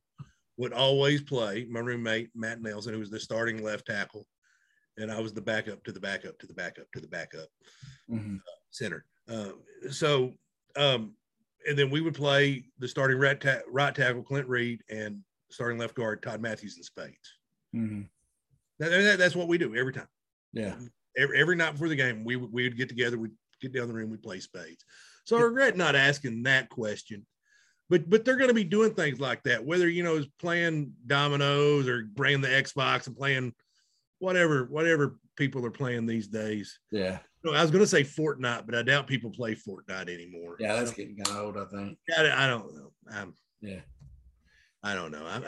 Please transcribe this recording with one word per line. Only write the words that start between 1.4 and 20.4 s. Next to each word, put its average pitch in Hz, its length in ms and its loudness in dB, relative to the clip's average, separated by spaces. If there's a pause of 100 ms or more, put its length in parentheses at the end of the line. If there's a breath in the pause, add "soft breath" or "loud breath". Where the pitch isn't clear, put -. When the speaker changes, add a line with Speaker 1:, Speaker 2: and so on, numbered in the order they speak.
Speaker 1:
my 117 100 -4
roommate, 113 540 -2
Matt 113 280 -6
Nelson, 107 300 -8
who 110 80 -4
was 101 100 -8
the 107 100 -8
starting 113 420 -2
left 107 240 -6
tackle, 104 400 -6 (680)
and 110 140 -6
I 110 100 -6
was 110 120 -6
the 107 80 -10
backup 107 440 -4
to 110 80 -12
the 92 80 -16
backup 98 380 -8
to - 80 -20
the 90 80 -20
backup 85 380 -10
to 87 80 -14
the 78 80 -16
backup, 80 400 -12 (600 loud breath)
Speaker 2:
Mm-hmm. 104 260 -6
Speaker 1:
uh, - 220 -18 (120)
center. 85 340 -8 (240)
Uh, 107 220 -8 (400)
so, 135 440 0 (420)
um, 127 380 2 (520)
and 147 120 0
then 139 120 4
we 147 120 0
would 160 120 -2
play 139 520 2 (120)
the 127 80 -6
starting 131 320 2
right 139 220 4
ta-, 131 280 2
right 139 260 2
tackle, 123 280 0
Clint 135 260 -4
Reed, 120 420 -2
and 107 300 -8 (300)
starting 120 280 -4
left 117 160 -6
guard, 110 280 -4
Todd 110 200 -6
Matthews, 107 340 -8
in - 60 -20
spades. - 500 -16 (420)
Speaker 2:
Mm-hmm. 107 280 -4 (800)
Speaker 1:
That, 160 100 -2
that, 196 280 6
that's 180 180 6
what 175 120 0
we 170 80 4
do 131 180 0
every 127 180 0
time. - 160 -12 (440)